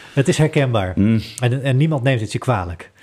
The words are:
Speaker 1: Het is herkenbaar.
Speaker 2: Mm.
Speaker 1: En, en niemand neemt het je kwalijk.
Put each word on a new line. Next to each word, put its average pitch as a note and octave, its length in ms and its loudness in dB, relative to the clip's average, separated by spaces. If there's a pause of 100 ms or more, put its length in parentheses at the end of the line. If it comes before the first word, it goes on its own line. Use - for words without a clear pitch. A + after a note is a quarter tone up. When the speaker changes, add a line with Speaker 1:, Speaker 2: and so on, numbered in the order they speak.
(120)
Speaker 1:
Het C#3 160 0
is - 100 2
herkenbaar. B2+ 580 0
Speaker 2:
Mm. A2 240 4 (200)
Speaker 1:
En, B2+ 220 0
en C3 140 0
niemand D3 260 2
neemt B2+ 180 2
het G#2+ 120 -6
je A#2+ 60 -2
kwalijk. F2 520 -4 (120)